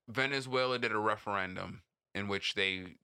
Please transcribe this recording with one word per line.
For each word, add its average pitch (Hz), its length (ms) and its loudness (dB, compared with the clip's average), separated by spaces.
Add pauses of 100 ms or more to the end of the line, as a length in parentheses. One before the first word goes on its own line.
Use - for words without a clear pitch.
Venezuela 127 720 0
did 117 120 0
a 110 60 2
referendum 98 840 0 (340)
in 101 120 -2
which 98 260 0
they, 95 500 0